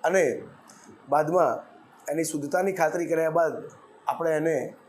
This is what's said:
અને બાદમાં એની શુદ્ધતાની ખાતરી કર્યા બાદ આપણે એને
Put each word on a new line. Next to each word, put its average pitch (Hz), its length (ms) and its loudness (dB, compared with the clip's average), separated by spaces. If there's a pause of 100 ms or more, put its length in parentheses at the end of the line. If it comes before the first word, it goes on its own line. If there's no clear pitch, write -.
અને 165 380 2 (680)
બાદમાં 151 500 2 (540)
એની 160 120 0
શુદ્ધતાની 160 480 -2
ખાતરી 165 340 0
કર્યા 160 240 0
બાદ 160 220 2 (540)
આપણે 160 240 -2
એને 151 440 -2 (140)